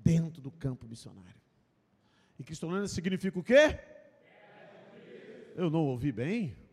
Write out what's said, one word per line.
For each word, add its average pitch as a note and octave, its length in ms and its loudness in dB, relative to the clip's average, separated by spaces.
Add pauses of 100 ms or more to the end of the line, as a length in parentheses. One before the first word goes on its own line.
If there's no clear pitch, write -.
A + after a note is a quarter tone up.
dentro E3 400 2
do C3+ 80 -10
campo B2 380 -6
missionário. G2 540 -18 (1000)
E C3+ 40 -12
Cristolândia E3+ 440 -6
significa F#3 500 -2
o F3+ 60 -4
quê? D4 340 8 (1800)
Eu F3 140 0
não D#3+ 120 0
ouvi C3+ 300 -2
bem? C#3+ 440 -4 (180)